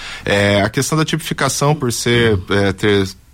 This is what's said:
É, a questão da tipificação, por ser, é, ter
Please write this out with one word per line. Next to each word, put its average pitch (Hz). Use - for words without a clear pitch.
É, 101
a 107
questão 139
da 156
tipificação, 147
por 123
ser, 117
é, 98
ter 101